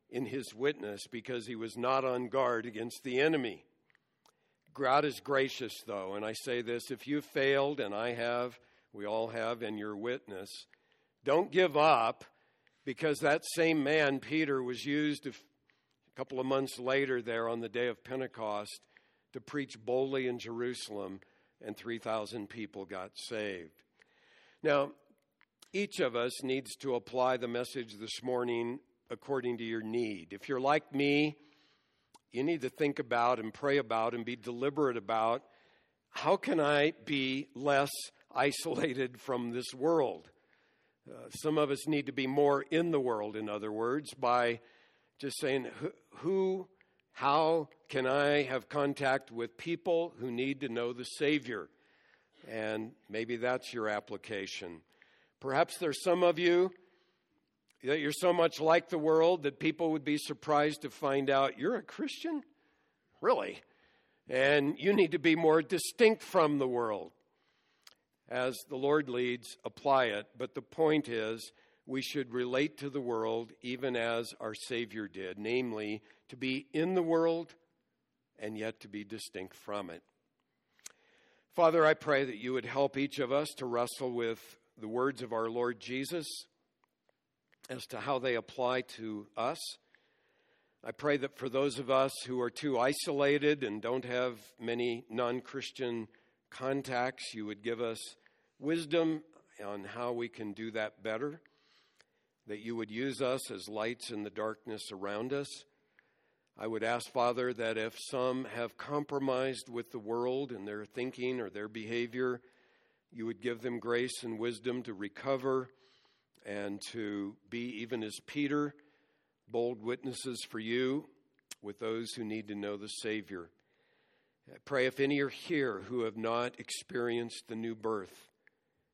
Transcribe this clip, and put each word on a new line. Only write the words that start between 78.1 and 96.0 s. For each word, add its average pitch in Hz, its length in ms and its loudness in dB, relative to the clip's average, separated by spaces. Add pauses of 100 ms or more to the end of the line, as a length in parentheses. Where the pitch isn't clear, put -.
and 107 180 -6
yet 110 220 -6
to - 80 -16
be 104 160 -8
distinct 98 520 -10
from 104 340 -8
it. 85 120 -14 (1500)
Father, 165 320 8
I 156 100 8
pray 143 280 2
that 127 140 -4
you 123 160 -4
would 123 120 -2
help 139 320 0
each 139 220 -2
of 131 140 0
us 147 240 0
to 135 80 -6
wrestle 120 480 -2
with 117 260 -2 (400)
the 110 80 -8
words 127 340 0
of 117 120 -6
our 113 160 0
Lord 120 320 -2
Jesus 135 440 -6 (1400)
as 123 180 -8
to 120 120 -8
how 127 200 -2
they 123 160 0
apply 127 460 0
to 107 460 -8 (100)
us. 127 220 -2 (1200)
I 113 80 -8
pray 147 260 0
that 135 200 -6
for 135 100 -8
those 135 320 0
of 127 100 -6
us 135 220 4 (140)
who 127 160 -2
are 120 80 0
too 135 300 -2
isolated 143 840 2
and 107 180 -2
don't 120 220 -2
have 123 340 -2 (220)
many 117 500 -2
non-Christian 120 1000 -4 (420)